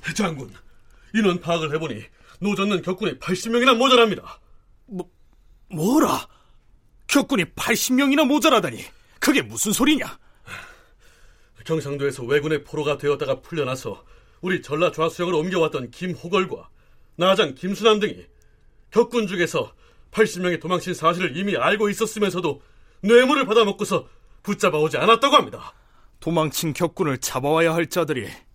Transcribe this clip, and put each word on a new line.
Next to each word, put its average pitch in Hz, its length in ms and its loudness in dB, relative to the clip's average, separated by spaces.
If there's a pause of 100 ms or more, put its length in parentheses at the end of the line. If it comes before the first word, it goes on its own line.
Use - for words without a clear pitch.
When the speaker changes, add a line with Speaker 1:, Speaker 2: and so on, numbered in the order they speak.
(160)
Speaker 1:
장군, 160 340 -4 (640)
인원 196 280 2
파악을 160 340 -2
해보니 143 260 -6 (380)
노전는 196 420 0
격군이 185 380 -4
팔십 190 320 -4
명이나 240 220 4
모자랍니다. 233 640 2 (460)
Speaker 2:
뭐, 185 240 -12 (600)
뭐라? 214 580 0 (800)
격군이 269 380 2 (100)
팔십 - 400 -2
명이나 285 280 4
모자라다니. 247 600 2 (340)
그게 262 220 2
무슨 127 320 -4
소리냐? 285 440 0 (1500)
Speaker 1:
경상도에서 139 580 -4
왜군의 147 400 0
포로가 147 340 -4
되었다가 139 440 -2
풀려나서 131 600 -8 (360)
우리 180 220 -4
전라 156 300 -2
좌수영으로 165 480 -2
옮겨왔던 156 520 -2
김호걸과 180 800 -4 (460)
나장 185 380 2
김수남 202 460 0
등이 185 340 -6 (600)
격군 233 320 2
중에서 170 480 -2 (380)
팔십 208 320 0
명이 175 160 -2
도망친 175 340 -4
사실을 170 420 0
이미 190 220 -2
알고 202 320 0
있었으면서도 190 720 -4 (400)
뇌물을 254 460 6
받아먹고서 208 600 0 (360)
붙잡아오지 156 540 0
않았다고 226 380 4
합니다. - 380 0 (460)
Speaker 2:
도망친 160 540 -2
격군을 151 440 -2
잡아와야 160 560 0
할 165 160 -2
자들이 143 380 -2 (280)